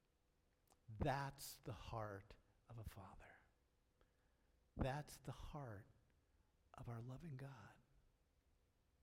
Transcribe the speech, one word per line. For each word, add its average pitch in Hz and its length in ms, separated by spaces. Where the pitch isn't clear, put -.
That's 139 640
the 127 80
heart 104 640
of 117 100
a 107 100
father. 95 200
That's 135 480
the 139 80
heart 120 340
of 113 100
our 117 220
loving 139 280
God. 135 120